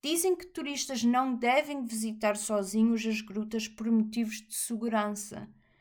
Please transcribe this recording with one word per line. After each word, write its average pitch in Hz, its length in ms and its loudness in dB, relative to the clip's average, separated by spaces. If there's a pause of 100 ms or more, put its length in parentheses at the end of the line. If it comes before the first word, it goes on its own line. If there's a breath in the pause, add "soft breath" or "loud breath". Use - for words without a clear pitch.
Dizem 339 320 2
que 349 120 -4
turistas 269 580 -4
não 247 320 4
devem 269 480 2
visitar 220 540 -2
sozinhos 214 680 2
as 220 140 -2
grutas 214 480 -6
por 226 240 -4
motivos 220 460 2
de - 180 -12
segurança, 214 960 -4 (320 soft breath)